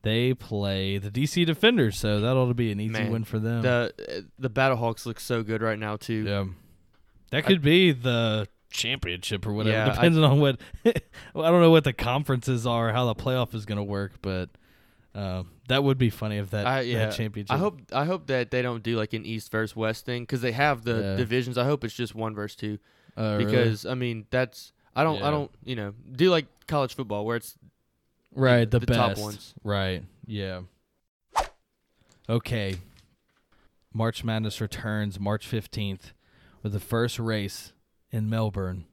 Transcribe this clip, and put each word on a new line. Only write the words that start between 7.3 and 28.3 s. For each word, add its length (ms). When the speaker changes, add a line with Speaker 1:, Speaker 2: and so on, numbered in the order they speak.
Speaker 1:
That 60
Speaker 2:
I 100
Speaker 1:
could 140
be 320
the 540
championship 760
or 80
whatever, 240
Speaker 2:
Yeah, 140
I 40
Speaker 1:
depending 300
on 160
what, 180
<laughs> 120
well, 120
I 60
don't 100
know 100
what 140
the 80
conferences 760
are, 240
how 140
the 100
playoff 380
is 120
gonna 180
work, 380
but, 280
uh, 300
that 140
would 160
be 100
funny 280
if 120
that, 160
Speaker 2:
I, 160
Speaker 1:
that 60
Speaker 2:
yeah. 240
Speaker 1:
championship. 420
Speaker 2:
I 60
hope, 200
I 120
hope 220
that 220
they 140
don't 200
do, 140
like, 160
an 140
East 240
versus 240
West 300
thing, 200
'cause 160
they 120
have 300
the 180
Speaker 1:
Yeah. 160
Speaker 2:
divisions. 400
I 80
hope 180
it's 100
just 220
one 200
versus 200
two, 240
Speaker 1:
Oh, 220
really? 80
Speaker 2:
because, 400
I 80
mean, 380
that's, 420
I 80
don't, 180
I 40
Speaker 1:
Yeah. 60
Speaker 2:
don't, 200
you 120
know, 180
do 200
like 160
college 280
football 300
where 120
it's 180